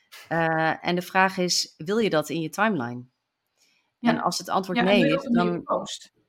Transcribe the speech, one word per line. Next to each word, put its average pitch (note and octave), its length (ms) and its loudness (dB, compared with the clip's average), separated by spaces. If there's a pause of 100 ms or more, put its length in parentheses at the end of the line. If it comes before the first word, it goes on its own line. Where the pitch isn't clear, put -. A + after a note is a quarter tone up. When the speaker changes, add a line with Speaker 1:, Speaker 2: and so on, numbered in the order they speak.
(280)
Speaker 1:
Eh, D#3+ 580 0
en F3 100 0
de F3+ 60 -2
vraag F#3+ 360 2
is, F3+ 400 -2
wil F#3+ 200 -4
je G#3+ 120 2
dat D3+ 200 0
in E3 120 -4
je D#3 80 -4
timeline? C3 540 -2 (960)
Speaker 2:
Ja. A#3+ 100 0
Speaker 1:
En - 120 2
als F3+ 160 -2
het F3+ 120 -10
antwoord F#3 280 -2
Speaker 2:
Ja, - 60 2
en F#3 60 4
wil G#3+ 100 6
Speaker 1:
nee - 100 4
Speaker 2:
je - 60 2
dat - 80 -2
Speaker 1:
is, - 60 -8
Speaker 2:
in A#3+ 140 4
je F3 80 2
Speaker 1:
dan, E3+ 120 -4
Speaker 2:
post? - 480 -6 (180)